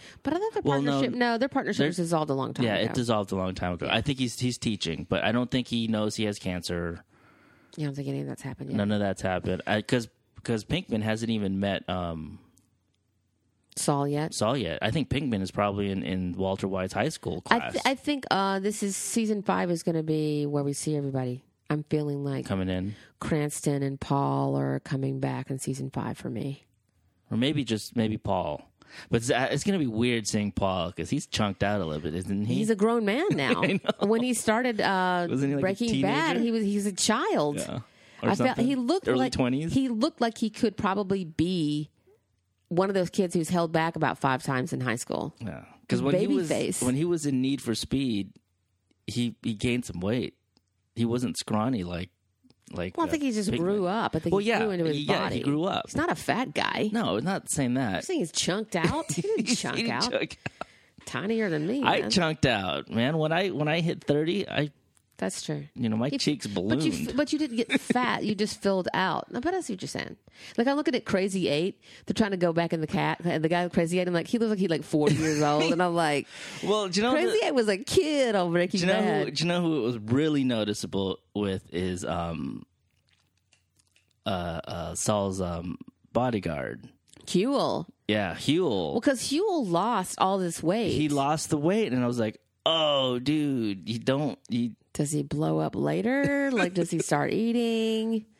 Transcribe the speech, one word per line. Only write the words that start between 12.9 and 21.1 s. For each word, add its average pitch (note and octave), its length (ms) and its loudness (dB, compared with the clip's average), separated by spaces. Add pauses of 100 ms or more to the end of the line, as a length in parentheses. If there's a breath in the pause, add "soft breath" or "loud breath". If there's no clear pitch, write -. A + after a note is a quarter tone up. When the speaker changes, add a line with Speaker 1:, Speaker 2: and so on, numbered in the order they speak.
Speaker 1:
Saul C#3+ 300 0
yet? D3 280 -2
Speaker 2:
Saul A2+ 220 2
yet. E2+ 260 -2
I A2 80 2
think C3 180 0
Pinkman B2 320 0
is F#2 100 -2
probably G2+ 400 0
in, F#2+ 120 -2
in F2+ 300 -2
Walter F#2+ 360 -2
White's F#2 240 -2
high A2 180 0
school - 360 -6
Speaker 1:
I A#3 120 4
Speaker 2:
class. - 140 -4
Speaker 1:
th-, - 140 -2
I C4+ 80 2
think, C#4+ 360 -4
uh, G3 280 2
this G#3 240 -2
is, G3 160 -2
season G#3+ 440 0
five F#3 280 0
is E3+ 120 0
gonna E3 200 0
be D3+ 420 0
where C#3+ 180 0
we C#3+ 120 -2
see D#3 200 -2
everybody. C3+ 480 -4 (260)